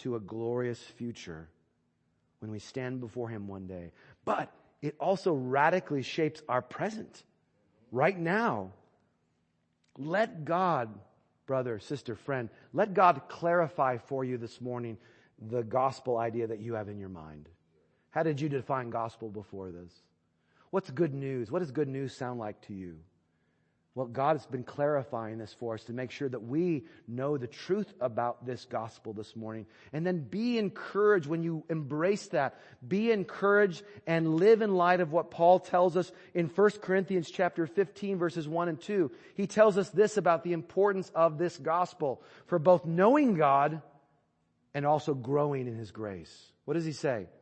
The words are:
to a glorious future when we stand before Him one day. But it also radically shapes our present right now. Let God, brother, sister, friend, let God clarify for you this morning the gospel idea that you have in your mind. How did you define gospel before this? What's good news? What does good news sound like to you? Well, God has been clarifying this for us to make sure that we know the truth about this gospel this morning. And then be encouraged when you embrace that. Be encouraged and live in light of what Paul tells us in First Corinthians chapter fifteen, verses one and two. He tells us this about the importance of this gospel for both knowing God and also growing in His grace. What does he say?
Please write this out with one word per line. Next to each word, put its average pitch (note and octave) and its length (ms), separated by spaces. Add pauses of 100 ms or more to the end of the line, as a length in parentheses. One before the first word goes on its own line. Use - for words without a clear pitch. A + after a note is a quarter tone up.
to B2+ 120
a A2+ 60
glorious A#2 580
future F2 720 (880)
when G#2+ 140
we G#2 80
stand B2+ 400
before A#2+ 280
Him G#2 200
one G2 180
day. F2 240 (340)
But - 280 (280)
it D3 200
also F3+ 320
radically C#3+ 720
shapes - 440
our B2 140
present - 600 (640)
right D3+ 260
now. E3 540 (1300)
Let E3 460
God, E3 440 (580)
brother, B2 340
sister, B2+ 340
friend, B2 360 (220)
let F#3+ 220
God F3 340
clarify D#3 720
for C3+ 260
you B2+ 140
this A#2 220
morning A#2+ 380 (520)
the A#2+ 140
gospel B2+ 540
idea A#2 280
that A2 140
you A#2 140
have G#2+ 140
in G2+ 120
your G2 80
mind. D#2 400 (600)
How D#3+ 120
did D#3 180
you D#3 80
define C3 420
gospel A2+ 380
before G2 440
this? F2 200 (800)
What's F#3+ 200
good C#3 240
news? C3+ 360
What E3+ 100
does E3 100
good C#3 180
news C3+ 260
sound B2 260
like G#2 220
to G#2 120
you? F2+ 220 (960)
Well, B2+ 140
God C3+ 280
has - 80
been C3 200
clarifying B2+ 720
this A2 160
for A#2 200
us G#2+ 100
to A#2+ 80
make B2 180
sure C#3+ 180
that B2 140
we D3+ 420 (220)
know C3+ 320
the B2 80
truth G3 440 (100)
about A#2+ 440
this B2 200
gospel A2+ 480
this G#2 240
morning. A2 280 (280)
And D#3 120
then F3 240
be A#3 300
encouraged G3+ 680
when E3 180
you D#3+ 260
embrace D#3+ 580
that. C#3+ 320 (260)
Be G#3+ 260
encouraged G3+ 720 (240)
and E3 280
live G#3 240
in G#3 140
light F3+ 260
of D#3 120
what E3 180
Paul F3 300
tells F3+ 360
us F3+ 140 (240)
in E3+ 140
First G3+ 340
Corinthians F#3 480
chapter F3 380
fifteen, G3 500
verses E3 300
one E3+ 200
and D#3+ 100
two. G3+ 340 (220)
He G3 120
tells G#3 320
us F#3+ 120
this G3+ 260
about E3+ 260
the F3 100
importance F#3+ 640
of D#3+ 240
this E3+ 180
gospel D#3 640 (240)
for F3 120
both F3+ 260
knowing G#3+ 500
God D3+ 460 (920)
and C#3+ 100
also D3 300
growing C3+ 540
in A2+ 80
His A2 160
grace. G2 600 (120)
What C#3+ 100
does E3 100
he D#3+ 80
say? A#2+ 360 (140)